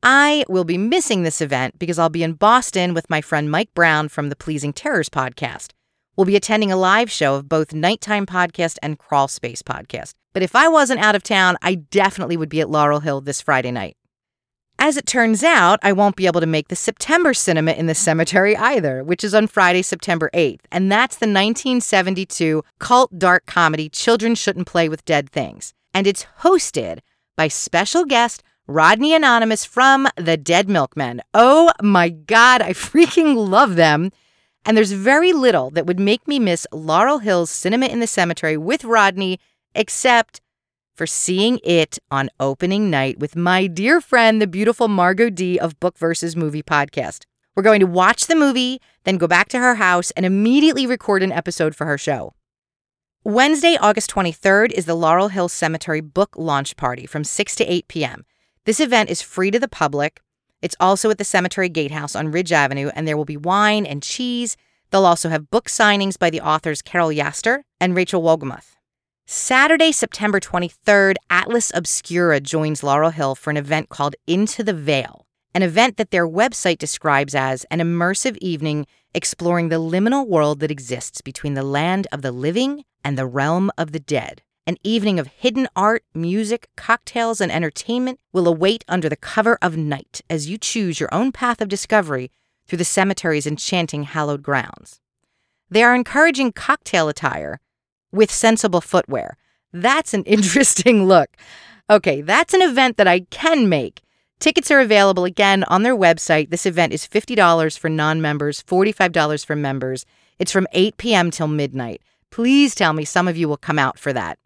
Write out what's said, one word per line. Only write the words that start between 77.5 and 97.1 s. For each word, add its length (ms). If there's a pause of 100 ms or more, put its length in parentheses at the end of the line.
an 100
immersive 580
evening 480 (280)
exploring 560
the 100
liminal 480
world 320
that 100
exists 520
between 320
the 80
land 500
of 80
the 120
living 520 (180)
and 140
the 100
realm 520
of 140
the 80
dead. 420 (240)
An 180
evening 340
of 100
hidden 460
art, 380
music, 640
cocktails, 640
and 100
entertainment 720 (140)
will 120
await 400
under 220
the 80
cover 460
of 160
night 500
as 220
you 80
choose 420
your 100
own 220
path 300
of 80
discovery 600 (360)
through 100
the 80
cemetery's 600
enchanting 560
hallowed 400
grounds. 580 (720)
They 120
are 120
encouraging 580
cocktail 560
attire 520 (520)